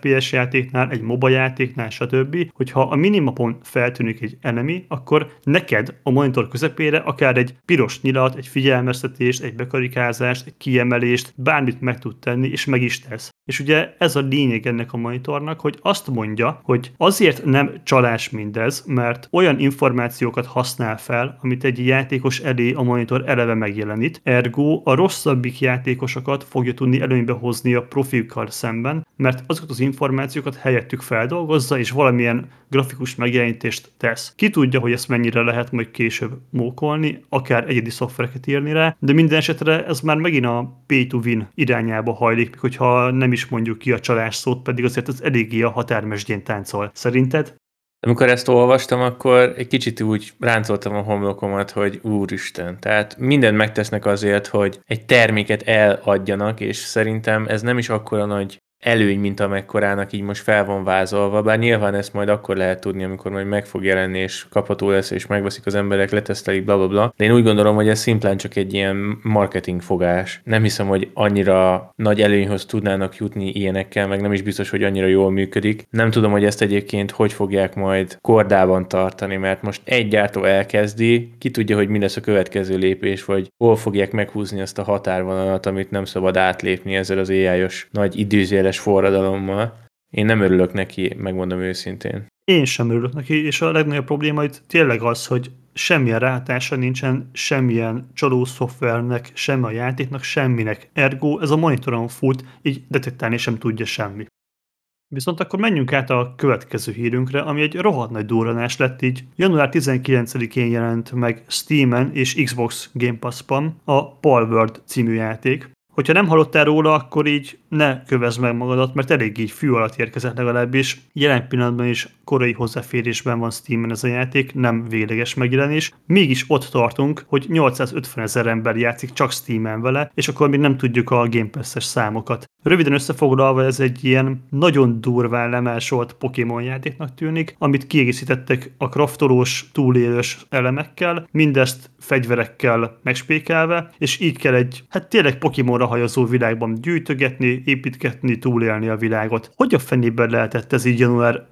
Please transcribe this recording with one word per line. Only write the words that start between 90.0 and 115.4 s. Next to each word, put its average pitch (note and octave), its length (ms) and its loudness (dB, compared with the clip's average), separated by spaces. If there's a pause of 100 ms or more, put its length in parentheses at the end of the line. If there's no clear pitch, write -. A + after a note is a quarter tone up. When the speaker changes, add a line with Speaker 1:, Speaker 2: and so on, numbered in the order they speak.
Speaker 2:
Én G#2+ 140 0
nem A2 160 4
örülök F#2 320 4
neki, F#2+ 460 -4
megmondom F#2 420 -6
őszintén. F#2 640 -8 (180)
Speaker 1:
Én F3 200 4
sem A#2+ 260 -2
örülök A#2+ 220 -2
neki, D3+ 320 -2
és D3 160 -4
a D#3+ 120 0
legnagyobb D3 320 0
probléma D3 400 -2
itt C#3+ 220 -6
tényleg C3 360 2
az, A#2 240 -2
hogy B2+ 240 -2 (220)
semmilyen B2 460 0
ráhatása B2+ 580 -2
nincsen C3 560 -2
semmilyen A#2+ 800 -2
csaló B2+ 300 0
szoftvernek, B2 920 -4
sem C3 300 -2
a A2 60 -4
játéknak, B2+ 520 -6
semminek. A#2 720 -2
Ergo C#3+ 480 0
ez D3+ 100 0
a D#3 60 2
monitoron B2+ 520 0
fut, B2+ 360 -2 (180)
így C3+ 260 -4
detektálni B2+ 480 -4
sem A2+ 220 -4
tudja A2 260 -4
semmi. G#2 400 -8 (840)
Viszont D#3 320 -6
akkor F#3 180 -6
menjünk E3+ 340 0
át C3+ 180 0
a B2+ 260 -2
következő A#2+ 560 -2
hírünkre, B2 480 -2
ami D3+ 220 -2
egy D3+ 140 -2
rohadt D#3 340 0
nagy G#2+ 160 -6
durranás A#2 500 0
lett B2+ 260 0
így. B2+ 220 -2 (120)
Január E3 320 4
tizenkilencedikén B2+ 1040 0
jelent A#2 420 -2
meg A#2+ 340 -2
Steamen C3+ 680 2
és C3 200 -2 (100)
Xbox B2 480 -6
Game A#2+ 260 -2
Pass-ban C#3 640 -4
a C#3+ 280 2
Palworld A2+ 760 2
című A2+ 260 0
játék. A2+ 580 -2 (220)